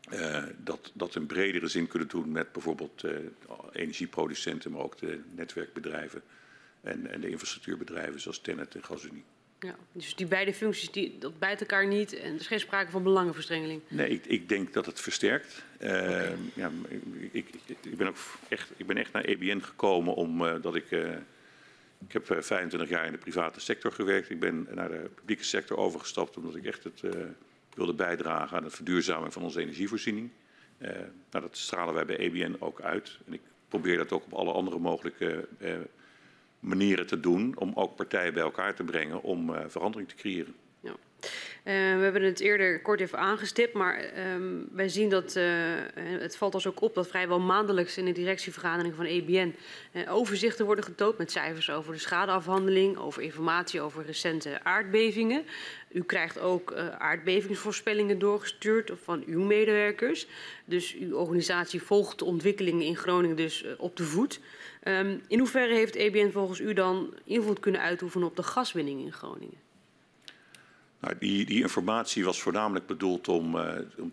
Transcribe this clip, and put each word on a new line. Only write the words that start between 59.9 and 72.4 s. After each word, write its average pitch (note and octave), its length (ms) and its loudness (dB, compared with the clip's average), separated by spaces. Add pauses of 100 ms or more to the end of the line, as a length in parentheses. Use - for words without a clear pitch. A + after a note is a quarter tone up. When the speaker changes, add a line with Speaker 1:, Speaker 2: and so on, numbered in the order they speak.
Speaker 2:
Dus F3 300 -2
uw F3+ 220 -4
organisatie F3 680 2
volgt G3+ 360 4
de E3 60 2
ontwikkelingen E3+ 640 4
in E3 100 2
Groningen F3 400 4
dus, D#3+ 260 0
eh, A#2 140 -6
op - 200 -4
de E3+ 80 0
voet. E3+ 360 2 (420)
Ehm, G3 360 2 (100)
in A3 100 4
hoeverre B3 360 6
heeft A3+ 200 6
E G#3 160 4
B F#3+ 40 2
N G#3 160 8
volgens F#3+ 300 0
u G#3+ 120 0
dan F#3 420 2 (100)
invloed G#3 360 2
kunnen F#3 200 2
uitoefenen F3 480 0
op E3+ 80 -6
de F3+ 60 0
gaswinning D#3 580 -2
in C3 120 -8
Groningen? - 500 -12 (1400)
Speaker 1:
Nou, - 180 -4
die, G2+ 280 2
die A2+ 160 4
informatie A2 640 2
was F2+ 180 2